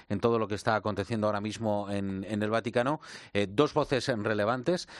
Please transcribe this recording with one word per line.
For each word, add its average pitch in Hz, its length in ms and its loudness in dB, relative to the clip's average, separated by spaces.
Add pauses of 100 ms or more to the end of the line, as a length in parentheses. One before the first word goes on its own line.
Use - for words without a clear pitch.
(100)
en 101 100 0
todo 117 180 4
lo 110 80 0
que 101 100 -4
está 110 200 2
aconteciendo 104 500 -2
ahora 104 140 2
mismo 104 500 -2
en, 98 380 -2
en 104 140 -2
el 107 80 0
Vaticano, 120 500 0 (320)
eh, 101 160 2
dos 147 240 4
voces 139 340 0 (120)
relevantes. 110 680 0 (100)